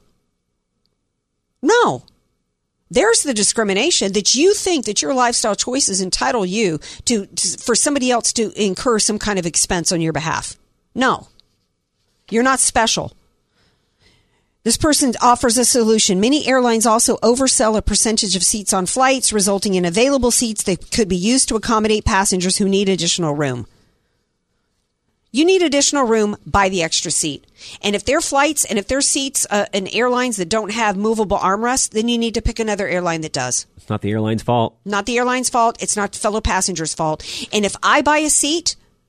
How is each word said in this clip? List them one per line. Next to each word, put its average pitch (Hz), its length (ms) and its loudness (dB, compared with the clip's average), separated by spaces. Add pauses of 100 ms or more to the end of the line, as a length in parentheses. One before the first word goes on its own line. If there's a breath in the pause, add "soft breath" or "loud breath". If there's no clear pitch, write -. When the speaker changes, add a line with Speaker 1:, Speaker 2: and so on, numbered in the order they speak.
(1600)
Speaker 1:
No. 262 420 2 (840)
There's 440 340 2
the 285 100 -2
discrimination 208 800 0
that 202 220 0
you 339 180 4
think 349 320 -2
that - 160 -4
your 294 120 -2
lifestyle 240 420 0
choices 240 440 -2
entitle 208 460 -2
you 180 340 -2 (260 loud breath)
to, 208 200 0
to, - 320 -6
for - 180 -2
somebody 269 360 0
else 233 220 0
to 220 280 -2
incur 214 380 0
some 214 200 -2
kind - 200 -2
of 170 60 -2
expense 170 460 -2
on 175 80 0
your 160 140 -2
behalf. 160 440 -6 (380)
No. 240 320 0 (1000)
You're 226 140 2
not 262 160 2
special. - 520 0 (1500)
This 233 140 0
person 294 440 2
offers 240 360 4
a 247 80 2
solution. 220 560 2
Many 269 260 2
airlines 240 380 2
also 226 320 2
oversell 240 600 2
a 196 40 -2
percentage 208 540 0
of 180 80 -2
seats 208 300 -2
on 185 120 0
flights, 262 480 2
resulting 196 400 0
in 180 120 2
available 240 460 2
seats 220 320 -2
that - 280 -4
could 208 180 0
be 180 80 0
used 226 320 2
to 233 60 -2
accommodate 214 500 0
passengers 190 520 0
who 196 120 0
need 196 180 2
additional 170 460 0
room. 131 320 -4 (1700)
You 262 100 2
need 359 200 4
additional 285 420 2
room, 214 400 2
buy 196 240 2
the 185 140 -2
extra 160 280 -4
seat. 147 320 -4 (380 loud breath)
And 208 120 0
if 208 120 -2
there 285 140 2
are - 20 -2
flights 294 420 0
and 202 160 -4
if 196 80 -6
there 269 120 0
are - 20 0
seats, 269 480 -2
uh, - 240 0
in 196 140 -2
airlines 247 500 0
that 180 100 -4
don't 208 240 -2
have 214 240 0
movable 208 440 0
armrests, 226 500 0
then 220 180 -2
you 233 120 0
need 226 160 -2
to 226 60 -2
pick 226 180 -2
another 208 280 -2
airline 175 340 -2
that 156 120 -10
does. 127 320 -4 (100)
Speaker 2:
It's - 140 -14
not 107 120 -4
the 101 100 -2
airline's 110 320 -2
fault. 120 420 0
Speaker 1:
Not 202 220 -2
the 240 100 0
airline's 247 320 0
fault. 233 320 0
It's - 160 -4
not 202 180 -4
fellow 202 240 -2
passengers' 180 540 -2
fault. 156 320 -4 (260 loud breath)
And 208 140 0
if 196 180 -2
I 240 180 4
buy 294 180 2
a 311 100 0
seat, 311 460 -2 (340)